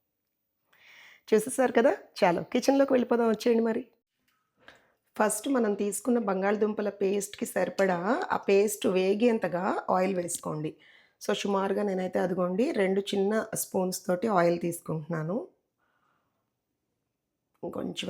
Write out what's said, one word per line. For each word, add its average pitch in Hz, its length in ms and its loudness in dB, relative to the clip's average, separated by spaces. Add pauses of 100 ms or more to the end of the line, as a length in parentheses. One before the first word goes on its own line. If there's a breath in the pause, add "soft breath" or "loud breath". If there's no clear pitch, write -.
(1300 loud breath)
చూసేసారు 240 480 2
కదా, 254 160 6 (260)
చాలు 170 220 4 (120)
కిచెన్లోకి 277 420 2
వెళ్ళిపోదాం, 233 400 2
వచ్చేయండి 226 340 2
మరి. 233 140 -2 (1400 soft breath)
ఫస్ట్ 214 360 0
మనం 220 180 2 (100)
తీసుకున్న 233 380 0 (100)
బంగాళదుంపల 208 600 0 (120)
పేస్ట్‌కి 202 500 -2
సరిపడా 180 440 0 (380)
ఆ - 40 0 (100)
పేస్ట్ 202 360 2 (120)
వేగేంతగా 190 680 0 (320)
ఆయిల్ 185 240 0
వేసుకోండి. 156 520 -6 (520 soft breath)
So 202 200 -2
సుమారుగా 196 440 0
నేనైతే 185 380 -2
అదిగోండి 180 400 0 (160)
రెండు 190 200 2 (100)
చిన్న 202 280 2 (220)
స్పూన్స్ 185 460 -4
తోటి 185 220 0 (100)
ఆయిల్ 170 260 4
తీసుకుంటున్నాను. 165 720 -6 (2250)
ఇంకొంచెం 185 420 -6